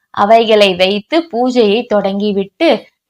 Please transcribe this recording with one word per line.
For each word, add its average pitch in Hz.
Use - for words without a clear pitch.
அவைகளை 208
வைத்து 208
பூஜையை 240
தொடங்கிவிட்டு 202